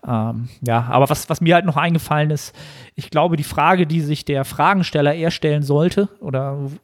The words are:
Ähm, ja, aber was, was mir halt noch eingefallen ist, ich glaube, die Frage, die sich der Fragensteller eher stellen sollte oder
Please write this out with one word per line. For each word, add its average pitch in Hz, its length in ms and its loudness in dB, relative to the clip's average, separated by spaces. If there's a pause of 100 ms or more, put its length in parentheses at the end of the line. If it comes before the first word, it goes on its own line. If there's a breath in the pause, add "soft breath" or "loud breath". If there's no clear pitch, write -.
Ähm, 113 440 -4 (100)
ja, 120 300 0
aber 131 180 4
was, - 220 -2
was 156 100 -4
mir 170 140 4
halt 175 100 4
noch 156 140 0
eingefallen 151 520 0
ist, - 240 -6 (400 loud breath)
ich - 140 -12
glaube, 165 300 2
die 147 40 -4
Frage, 170 440 2
die 160 160 0
sich 147 240 -4
der 139 180 -2
Fragensteller 156 720 2
eher 165 160 0
stellen 147 320 0
sollte 160 480 2 (100)
oder 139 380 -6 (260)